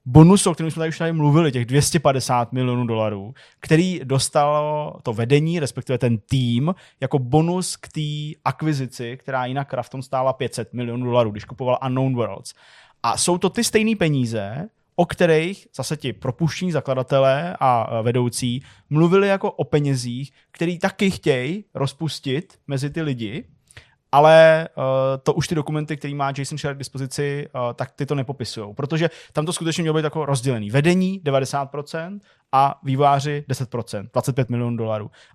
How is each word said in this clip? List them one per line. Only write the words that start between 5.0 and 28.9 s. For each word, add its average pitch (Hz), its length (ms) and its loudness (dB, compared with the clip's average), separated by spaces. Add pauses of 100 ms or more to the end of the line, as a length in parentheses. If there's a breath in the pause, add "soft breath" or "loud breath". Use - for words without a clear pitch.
to 120 100 -6
vedení, 147 480 0
respektive 127 380 -4
ten 120 200 0
tým, 131 560 0 (260 soft breath)
jako 139 180 -2
bonus 160 580 0
k - 120 -20
té 151 560 -8
akvizici, 131 720 -4
která 131 300 -6
jinak 135 220 -6
Krafton 131 340 -8
stála 131 300 -2
pět 127 220 -4
set 117 180 -8
milionů 120 320 -6
dolarů, 120 260 2
když 104 140 -10
kupoval 123 420 -4
Unknown 131 300 0
Worlds. 101 380 -6 (480 soft breath)
A 117 140 -2
jsou 180 220 0
to 185 120 0
ty 233 140 -2
stejný 220 320 0
peníze, 127 720 -2 (280)
o 175 100 2
kterých 170 600 0 (100)
zase 143 200 -6
ti 165 160 -8
propuštění 165 600 -4
zakladatelé 135 880 0
a, 123 300 2
e, 113 120 -2
vedoucí 123 600 -2 (280 soft breath)
mluvili 175 380 4
jako 196 220 0
o 160 140 -4
penězích, 135 680 -2 (180)
který 170 280 -4
taky 190 320 0
chtějí 151 540 -2 (100)
rozpustit 139 800 -4 (120)
mezi 143 240 -4
ty 160 120 -6
lidi, 127 420 -6 (680 loud breath)
ale, 160 520 8
e, - 40 -10 (540)
to 147 120 2
už 160 140 -4
ty 175 60 -2
dokumenty, 151 420 -4
který 143 180 -10
má 139 240 -4
Jason 143 200 -8
Schreier 139 180 -6
k - 20 -16
dispozici, 139 680 -6
e, 120 260 -6
tak - 160 -8
ty - 160 -8
to 151 80 -4
nepopisujou, 113 600 -8
protože 156 360 -2 (220 loud breath)